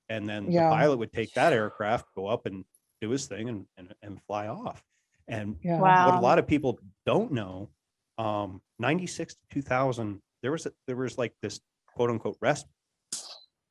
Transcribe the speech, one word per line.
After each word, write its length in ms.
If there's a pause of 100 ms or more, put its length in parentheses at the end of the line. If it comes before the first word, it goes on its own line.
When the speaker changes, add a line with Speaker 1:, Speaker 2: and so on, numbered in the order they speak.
(100)
Speaker 1:
And 180
then 240
Speaker 2:
Yeah. 180
Speaker 1:
the 60
pilot 220
would 160
take 220
that 180
aircraft, 600
go 120
up 200
and 180 (340)
do 120
his 160
thing 220
and, 160 (120)
and, 260
and 200
fly 240
off. 360 (440)
And 360
Speaker 2:
Yeah. 160
Speaker 1:
what 340
a 40
Speaker 3:
Wow. 40
Speaker 1:
lot 180
of 80
people 300 (280)
don't 260
know, 380 (480)
um, 440 (180)
ninety-six 560
to 140
two 120
thousand, 600 (200)
there 100
was 140
a, 80 (140)
there 100
was, 200
like, 240
this 200 (260)
quote 220
unquote 320
rest 240 (1040)